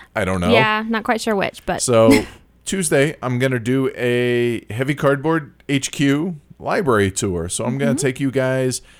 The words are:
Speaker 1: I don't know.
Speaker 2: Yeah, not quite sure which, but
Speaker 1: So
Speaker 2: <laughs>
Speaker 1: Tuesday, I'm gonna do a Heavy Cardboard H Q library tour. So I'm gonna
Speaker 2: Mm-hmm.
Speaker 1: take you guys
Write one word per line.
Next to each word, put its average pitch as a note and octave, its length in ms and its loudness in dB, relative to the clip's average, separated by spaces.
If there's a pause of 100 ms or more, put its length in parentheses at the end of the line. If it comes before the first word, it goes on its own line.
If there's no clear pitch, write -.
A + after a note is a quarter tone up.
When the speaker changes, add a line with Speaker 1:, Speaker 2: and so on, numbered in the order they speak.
(160)
Speaker 1:
I G#2+ 100 0
don't F#2 160 0
know. - 100 2
Speaker 2:
Yeah, A3 360 2
not A3 160 -2
quite A3 180 -2
sure A3 140 0
which, - 300 -4
but - 160 -4
Speaker 1:
So A2+ 440 6 (180)
Speaker 2:
<laughs> - 220 -20
Speaker 1:
Tuesday, D#3+ 580 0
I'm B2 160 -4
gonna C3 180 0
do B2+ 380 0
a A#2+ 760 0
Heavy C3+ 220 -2
Cardboard C#3+ 600 0 (140)
H C#3 240 -2
Q D3+ 480 0 (200)
library B2+ 500 2
tour. F2+ 400 -4
So - 160 -6
I'm B2 140 -2
gonna B2+ 120 0
Speaker 2:
Mm-hmm. B2+ 140 0
Speaker 1:
take C3 140 -2
you C#3 100 0
guys C3 520 -2 (180)